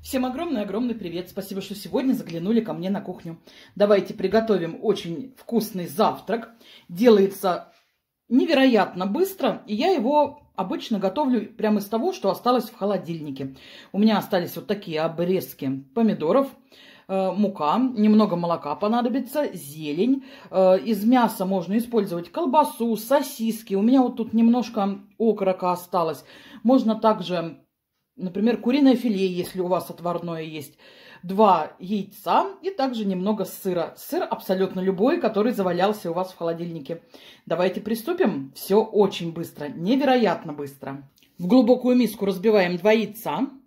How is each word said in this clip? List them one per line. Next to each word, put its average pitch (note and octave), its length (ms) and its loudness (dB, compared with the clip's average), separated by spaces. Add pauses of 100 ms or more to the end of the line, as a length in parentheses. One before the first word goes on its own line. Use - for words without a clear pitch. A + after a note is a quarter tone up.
Всем B3+ 180 -2
огромный-огромный B3 680 -4
привет. F3 380 -8
Спасибо, G3 300 -8
что G3 120 -12
сегодня A#3+ 400 -2
заглянули F#3 480 -2
ко D#3+ 120 -8
мне F3 180 -4
на G3+ 100 -2
кухню. E3+ 400 -12 (320)
Давайте G3+ 400 2
приготовим F#3+ 720 0
очень F3 520 -4
вкусный F#3 520 -4
завтрак. F3+ 640 -2 (360)
Делается G3 880 4 (560)
невероятно B3 760 4
быстро, C#4 580 -2
и G#3 80 -6
я B3+ 140 0
его D4 560 2 (120)
обычно G3+ 440 -4
готовлю A3 520 0
прямо G#3+ 280 0
из G3+ 60 -6
того, C#4+ 280 -2
что G3+ 160 -2
осталось A#3+ 400 0
в - 80 -20
холодильнике. D3+ 760 -6 (380)
У F#3+ 40 -4
меня G#3+ 220 4
остались F3 360 -2
вот - 120 -12
такие E3 340 -4
обрезки D#3+ 840 -2 (120)
помидоров, G#3+ 560 2 (560)
э, F#3+ 240 -2
мука, F#3+ 480 0
немного G#3+ 560 4
молока E3 400 -4
понадобится, B3 800 -2
зелень. D#3 680 -2 (280)
Э, F#3 260 6
из G3+ 260 -2
мяса A#3 440 4
можно F#3+ 320 0
использовать F3 520 -2
колбасу, C#4+ 640 0
сосиски. A3+ 800 -2
У G3 80 2
меня B3+ 220 4
вот B3 140 -2
тут A3+ 160 -6
немножко A3+ 680 2 (180)
окорока F#3+ 540 2
осталось. E3+ 520 -2 (380)
Можно A3+ 320 4
также, F3 680 -2 (580)
например, G3+ 440 -2
куриное C4+ 340 4
филе, G3 320 0
если F3+ 320 -4
у F3+ 80 -2
вас F3 220 -2
отварное E3+ 520 -6
есть. D#3 360 -12 (440)
Два F#3 580 4
яйца A3 680 -2 (140)
и F4+ 80 -6
также B3+ 340 -4
немного G3 400 -2
сыра. F3 540 -6
Сыр - 260 -4
абсолютно F#3 560 -2
любой, F#3+ 400 0
который B3 320 0
завалялся F#3 600 -2
у - 20 -4
вас F#3 180 -4
в - 60 -20
холодильнике. E3 640 -8 (440)
Давайте F#3 360 -2
приступим. A3+ 760 -2
Все G#3 280 2
очень F#3+ 500 0
быстро, D3+ 340 -10
невероятно G#3+ 840 0
быстро. C#3 560 -12 (280)
В F3 100 -4
глубокую B3 500 6
миску G#3 280 0
разбиваем F#3 520 2
два G#3 160 4
яйца. G#3 560 -2 (180)